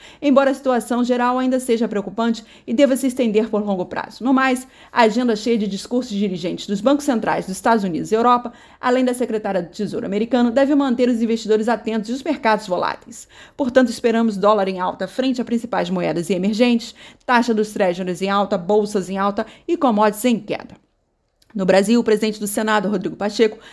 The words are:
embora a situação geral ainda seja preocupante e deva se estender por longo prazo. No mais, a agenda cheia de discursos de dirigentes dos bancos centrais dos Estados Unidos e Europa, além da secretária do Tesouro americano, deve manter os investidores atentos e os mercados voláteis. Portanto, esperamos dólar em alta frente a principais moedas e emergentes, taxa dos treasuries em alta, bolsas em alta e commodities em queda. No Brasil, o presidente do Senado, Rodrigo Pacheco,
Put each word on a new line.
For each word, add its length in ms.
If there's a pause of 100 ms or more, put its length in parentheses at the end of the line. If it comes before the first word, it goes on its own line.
(220)
embora 280
a 40
situação 500
geral 340
ainda 220
seja 260
preocupante 560 (240)
e 60
deva 240
se 120
estender 420
por 120
longo 220
prazo. 400
No 80
mais, 340 (240)
a 120
agenda 340
cheia 220
de 80
discursos 440
de 80
dirigentes 480
dos 140
bancos 240
centrais 420
dos 100
Estados 280
Unidos 280
e 20
Europa, 380 (280)
além 240
da 80
secretária 500
do 60
Tesouro 380
americano, 440
deve 240
manter 340
os 120
investidores 480
atentos 400
e 40
os 100
mercados 460
voláteis. 580 (300)
Portanto, 320
esperamos 480
dólar 320
em 100
alta 300
frente 320
a 40
principais 460
moedas 400
e 40
emergentes, 600 (300)
taxa 280
dos 200
treasuries 500
em 80
alta, 260
bolsas 540
em 80
alta 260 (220)
e 100
commodities 500
em 120
queda. 380 (800)
No 100
Brasil, 340
o 60
presidente 340
do 80
Senado, 420
Rodrigo 280
Pacheco, 420 (140)